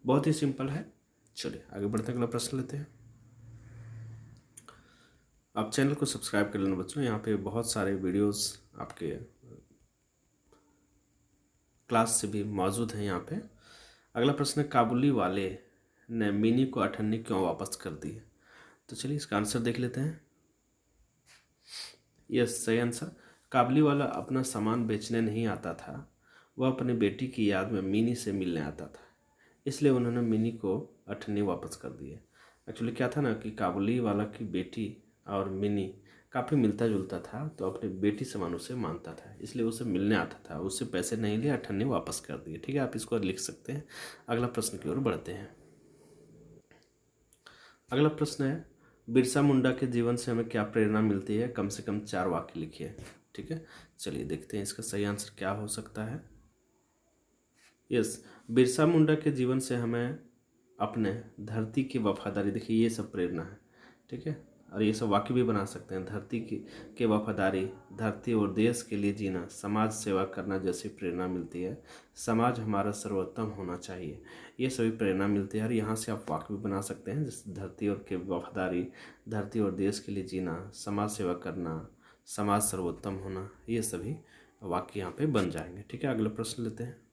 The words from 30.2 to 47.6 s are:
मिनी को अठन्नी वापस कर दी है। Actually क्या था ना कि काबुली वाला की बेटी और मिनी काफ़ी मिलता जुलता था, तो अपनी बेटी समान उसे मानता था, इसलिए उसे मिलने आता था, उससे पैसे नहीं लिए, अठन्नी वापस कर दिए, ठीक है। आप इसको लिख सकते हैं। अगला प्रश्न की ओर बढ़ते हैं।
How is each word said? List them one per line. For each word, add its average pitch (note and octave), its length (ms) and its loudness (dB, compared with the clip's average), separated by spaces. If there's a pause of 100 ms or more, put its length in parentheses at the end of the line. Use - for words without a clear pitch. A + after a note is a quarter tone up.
मिनी A2+ 320 4
को - 560 -2
अठन्नी G#2 340 -2
वापस - 340 -2
कर - 120 -10
दी C2+ 220 -12
है। - 140 -16 (440)
Actually A#2 280 -4
क्या B2 120 2
था D3 120 0
ना B2+ 120 2
कि G#2+ 180 -4
काबुली G#2 500 2
वाला G#2+ 240 2
की A2 200 -6
बेटी F#2+ 520 -4 (300)
और G2 240 -2
मिनी G2+ 520 0 (300)
काफ़ी C3 240 0
मिलता A2+ 320 4
जुलता F#2+ 320 -2
था, C#3+ 280 -8
तो F#2+ 220 -2
अपनी G2 200 -6
बेटी G#2 340 2
समान F2 300 -4
उसे E2+ 200 -6
मानता E2+ 400 -4
था, - 260 -18
इसलिए A2+ 260 -2
उसे A2+ 180 -2
मिलने G2+ 300 4
आता E2 240 2 (120)
था, D#2 80 -6
उससे F#2+ 260 -2
पैसे F#2+ 320 -2
नहीं G#2+ 220 2
लिए, C#3+ 120 2
अठन्नी A2 340 0
वापस A#2 360 0
कर C#2 160 -10
दिए, D#2+ 220 -10
ठीक C3+ 160 -6
है। C#3+ 60 2
आप B2+ 160 0
इसको A2+ 220 -2
लिख F#2+ 200 0
सकते - 340 -8
हैं। D3 160 -8 (400)
अगला A#2+ 180 2
प्रश्न A2+ 320 -2
की - 100 -4
ओर G2+ 100 0
बढ़ते G#2 340 0
हैं। G2 240 -12 (2250)